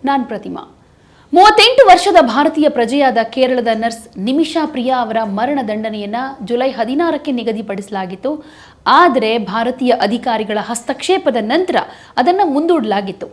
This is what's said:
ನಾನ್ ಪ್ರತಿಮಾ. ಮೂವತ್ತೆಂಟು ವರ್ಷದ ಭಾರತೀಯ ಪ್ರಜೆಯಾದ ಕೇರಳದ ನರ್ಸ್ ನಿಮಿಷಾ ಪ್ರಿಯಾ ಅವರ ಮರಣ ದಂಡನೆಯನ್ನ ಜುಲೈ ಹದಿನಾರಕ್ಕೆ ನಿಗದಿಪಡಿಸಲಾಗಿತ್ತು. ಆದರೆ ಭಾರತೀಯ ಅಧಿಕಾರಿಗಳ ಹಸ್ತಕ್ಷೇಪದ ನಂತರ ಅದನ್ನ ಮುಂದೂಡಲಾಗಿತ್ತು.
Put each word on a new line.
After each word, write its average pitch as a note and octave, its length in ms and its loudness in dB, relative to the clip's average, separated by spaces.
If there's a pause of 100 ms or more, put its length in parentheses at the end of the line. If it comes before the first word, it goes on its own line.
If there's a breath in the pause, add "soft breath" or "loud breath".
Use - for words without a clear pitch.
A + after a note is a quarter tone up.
ನಾನ್ C4+ 200 -2
ಪ್ರತಿಮಾ. - 540 -12 (540 soft breath)
ಮೂವತ್ತೆಂಟು G#4+ 540 6
ವರ್ಷದ F#4 340 6
ಭಾರತೀಯ D4 480 2
ಪ್ರಜೆಯಾದ B3 540 0
ಕೇರಳದ B3 520 0
ನರ್ಸ್ A3+ 440 -8
ನಿಮಿಷಾ C#4+ 480 -2
ಪ್ರಿಯಾ B3+ 320 -2
ಅವರ A3+ 240 -2
ಮರಣ A3 360 -2 (100)
ದಂಡನೆಯನ್ನ G#3+ 480 -6 (280)
ಜುಲೈ A#3+ 260 -2
ಹದಿನಾರಕ್ಕೆ D4 600 -2
ನಿಗದಿಪಡಿಸಲಾಗಿತ್ತು. G#3 1120 -6 (420 loud breath)
ಆದರೆ A#3+ 520 4
ಭಾರತೀಯ A#3 520 -4
ಅಧಿಕಾರಿಗಳ A3 680 -2
ಹಸ್ತಕ್ಷೇಪದ B3 800 -4
ನಂತರ C#4+ 360 -2 (400 loud breath)
ಅದನ್ನ F4+ 280 2
ಮುಂದೂಡಲಾಗಿತ್ತು. A#3 880 -2